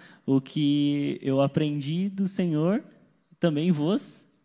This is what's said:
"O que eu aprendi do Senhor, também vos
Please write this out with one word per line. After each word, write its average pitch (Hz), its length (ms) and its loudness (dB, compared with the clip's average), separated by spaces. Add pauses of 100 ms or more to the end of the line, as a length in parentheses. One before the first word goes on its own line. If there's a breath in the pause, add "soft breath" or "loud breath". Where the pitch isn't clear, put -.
(260 loud breath)
"O 135 160 4
que 143 800 0
eu 135 200 0
aprendi 147 680 0
do 196 180 -2
Senhor, 180 560 0 (560)
também 165 320 2
vos 170 540 -2 (200)